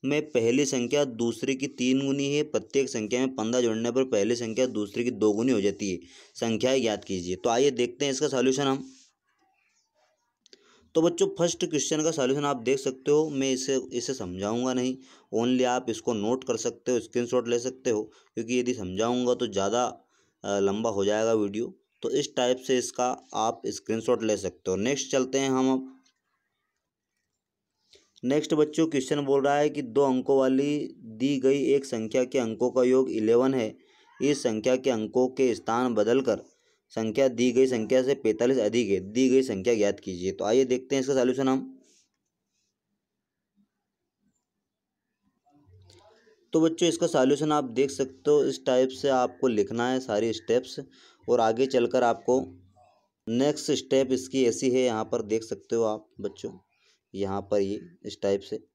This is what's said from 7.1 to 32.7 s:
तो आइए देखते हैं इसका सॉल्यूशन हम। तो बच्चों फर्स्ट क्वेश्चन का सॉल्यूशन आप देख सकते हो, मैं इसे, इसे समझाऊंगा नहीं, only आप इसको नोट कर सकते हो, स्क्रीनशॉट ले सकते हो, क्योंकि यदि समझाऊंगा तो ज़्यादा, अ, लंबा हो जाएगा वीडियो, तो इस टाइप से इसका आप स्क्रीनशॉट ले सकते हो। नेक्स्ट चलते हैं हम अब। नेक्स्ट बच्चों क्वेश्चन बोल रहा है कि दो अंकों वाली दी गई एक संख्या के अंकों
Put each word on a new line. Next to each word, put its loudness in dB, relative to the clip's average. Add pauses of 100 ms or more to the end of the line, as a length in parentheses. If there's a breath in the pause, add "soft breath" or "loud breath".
तो -2
आइए 2
देखते -2
हैं -2
इसका -2
सॉल्यूशन 2
हम। 0 (2000 soft breath)
तो 4
बच्चों 2 (100)
फर्स्ट 0
क्वेश्चन -2
का 0
सॉल्यूशन 0
आप -2
देख 0
सकते -4
हो, 4
मैं -2
इसे, -2 (180)
इसे -4
समझाऊंगा -4
नहीं, -2 (380 loud breath)
only 2
आप 0
इसको -4
नोट -2
कर -2
सकते -4
हो, 2
स्क्रीनशॉट -2
ले 0
सकते -6
हो, 0 (320 soft breath)
क्योंकि -2
यदि 0
समझाऊंगा -2
तो -2
ज़्यादा, 0 (600)
अ, 0
लंबा 0
हो -2
जाएगा 2
वीडियो, -2 (300)
तो -4
इस -2
टाइप 0
से 2
इसका -2 (300)
आप -2
स्क्रीनशॉट -2
ले 2
सकते -6
हो। 0
नेक्स्ट -2
चलते 0
हैं 0
हम 2
अब। -6 (2250 soft breath)
नेक्स्ट 0
बच्चों 2
क्वेश्चन -2
बोल 2
रहा 2
है 2
कि -6
दो 2
अंकों 2
वाली 2 (400)
दी 0
गई 2
एक 2
संख्या -2
के -2
अंकों -2